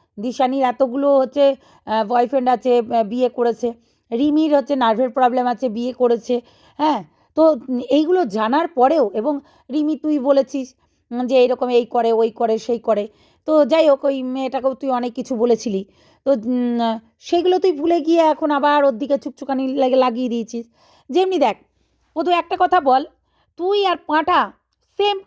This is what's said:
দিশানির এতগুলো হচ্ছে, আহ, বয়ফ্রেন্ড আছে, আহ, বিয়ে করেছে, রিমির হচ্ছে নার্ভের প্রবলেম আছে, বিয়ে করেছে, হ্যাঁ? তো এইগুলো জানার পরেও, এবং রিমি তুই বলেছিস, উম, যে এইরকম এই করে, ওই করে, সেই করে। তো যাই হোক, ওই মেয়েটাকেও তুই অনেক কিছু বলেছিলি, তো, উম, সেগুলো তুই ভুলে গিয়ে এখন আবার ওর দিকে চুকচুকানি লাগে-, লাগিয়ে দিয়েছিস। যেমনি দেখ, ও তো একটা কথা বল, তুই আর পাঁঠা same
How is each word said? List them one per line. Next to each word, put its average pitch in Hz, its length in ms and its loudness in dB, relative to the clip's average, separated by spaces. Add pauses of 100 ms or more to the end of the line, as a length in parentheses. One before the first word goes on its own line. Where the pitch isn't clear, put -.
(200)
দিশানির 254 420 -2
এতগুলো 269 560 0
হচ্ছে, 269 380 2 (300)
আহ, 220 180 -2
বয়ফ্রেন্ড 247 440 0
আছে, 247 300 2
আহ, 233 240 -2
বিয়ে 240 260 -2
করেছে, 233 440 -2 (400)
রিমির 294 440 2
হচ্ছে 277 200 0
নার্ভের 240 340 0
প্রবলেম 247 360 0
আছে, 247 220 -4
বিয়ে 233 240 -6
করেছে, 240 480 0 (380)
হ্যাঁ? 285 260 -2 (300)
তো 311 220 4 (320)
এইগুলো 320 360 2
জানার 226 440 -2
পরেও, 262 420 2
এবং 277 300 -4 (320)
রিমি 302 240 -2
তুই 302 220 -2
বলেছিস, 269 560 0 (360)
উম, 247 160 -6
যে 262 120 0
এইরকম 247 300 2
এই 240 180 2
করে, 233 260 0
ওই 226 180 2
করে, 226 280 -2
সেই 233 200 -4
করে। 208 300 -2 (380)
তো 311 180 4
যাই 311 240 4
হোক, 277 160 2
ওই 277 180 -2
মেয়েটাকেও 262 520 -4
তুই 277 160 -6
অনেক 247 240 -4
কিছু 254 220 -6
বলেছিলি, 220 480 -2 (400)
তো, 269 80 2
উম, 233 640 -2 (220)
সেগুলো 349 380 0
তুই 370 140 2
ভুলে 330 280 0
গিয়ে 320 220 2
এখন 302 280 0
আবার 294 340 2
ওর 277 80 2
দিকে 247 260 -4
চুকচুকানি 262 500 -8
লাগে-, 262 300 0
লাগিয়ে 254 300 -2
দিয়েছিস। 233 380 -8 (440)
যেমনি 370 280 0
দেখ, 240 180 2 (600)
ও 320 60 -4
তো 330 80 0
একটা 339 300 0
কথা 359 200 2
বল, 269 240 2 (520)
তুই 392 300 0
আর 349 100 0 (100)
পাঁঠা 302 460 0 (460)
same 403 280 -2